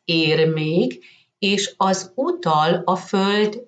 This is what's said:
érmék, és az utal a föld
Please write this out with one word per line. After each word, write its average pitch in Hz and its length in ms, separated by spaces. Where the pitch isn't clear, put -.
érmék, 160 1000
és 196 380
az 190 380
utal 175 680
a 185 120
föld 202 720